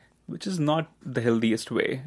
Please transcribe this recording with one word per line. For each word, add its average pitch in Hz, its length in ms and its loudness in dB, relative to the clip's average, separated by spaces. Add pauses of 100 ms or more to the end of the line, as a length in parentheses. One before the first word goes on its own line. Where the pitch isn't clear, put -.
(260)
which 175 200 -10
is 190 120 -4
not 156 320 2 (140)
the 127 160 -4
healthiest 113 500 2
way 131 360 -2